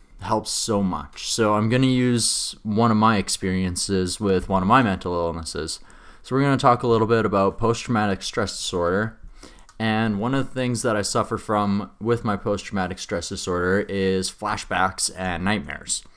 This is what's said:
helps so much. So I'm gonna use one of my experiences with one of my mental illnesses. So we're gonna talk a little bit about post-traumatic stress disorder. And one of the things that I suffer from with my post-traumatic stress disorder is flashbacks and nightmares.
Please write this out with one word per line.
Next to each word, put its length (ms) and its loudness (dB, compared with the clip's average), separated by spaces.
helps 300 -2
so 320 0
much. 500 -4
So 220 2
I'm 160 2
gonna 160 4
use 680 0
one 260 4
of 80 4
my 180 6
experiences 1040 -2
with 300 0
one 100 2
of 80 2
my 140 6
mental 320 0
illnesses. 640 -6
So 140 -4
we're 60 4
gonna 160 2
talk 240 4
a 40 0
little 200 4
bit 180 4
about 320 2
post-traumatic 640 0
stress 360 -4
disorder. 560 -2
And 380 0
one 160 0
of 100 0
the 80 -8
things 300 -2
that 140 2
I 60 0
suffer 360 -2
from 600 0
with 240 0
my 120 0
post-traumatic 640 -4
stress 300 -6
disorder 600 0
is 400 0
flashbacks 880 -2
and 280 -4
nightmares. 580 -4